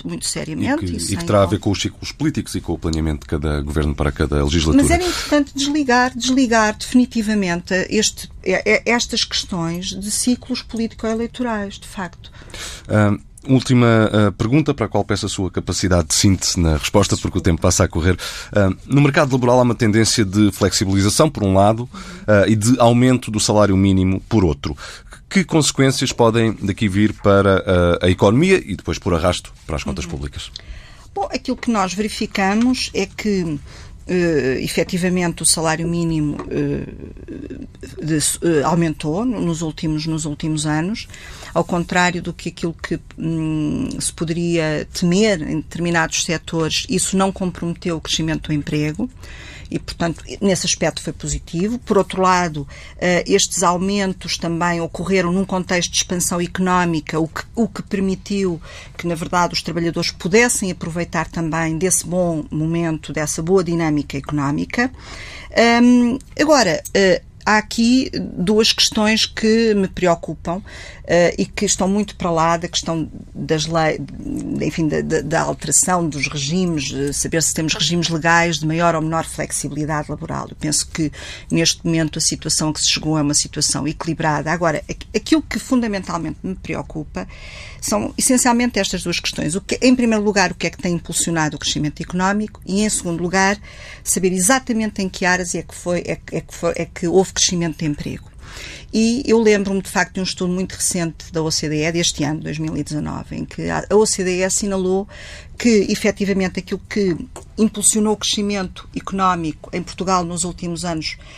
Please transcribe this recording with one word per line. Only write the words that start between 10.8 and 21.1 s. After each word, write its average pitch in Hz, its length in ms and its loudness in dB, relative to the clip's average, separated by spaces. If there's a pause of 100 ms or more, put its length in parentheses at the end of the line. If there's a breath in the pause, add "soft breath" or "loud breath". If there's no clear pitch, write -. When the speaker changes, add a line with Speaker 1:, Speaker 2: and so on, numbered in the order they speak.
Speaker 1:
de - 80 -18
facto. - 460 -10 (560 loud breath)
Speaker 2:
Ahm, 104 320 2 (260)
última, 120 640 6
ah, 104 200 4
pergunta, 139 420 2
para 139 120 -2
a - 20 -8
qual 101 160 0
peço 101 220 -2
a - 20 -4
sua 92 240 -4
capacidade 90 560 0
de - 60 -2
síntese - 440 4
na 80 180 4
resposta, 98 400 2
porque 90 220 -4
o - 20 0
tempo 82 220 2
passa 90 220 4
a 82 40 2
correr. 85 300 2 (340 loud breath)
Ahm, 95 320 4
no 143 160 4
mercado 143 300 4
laboral 123 300 4
há - 20 6
uma 120 140 4
tendência 110 480 4
de 101 260 4
flexibilização, 98 800 2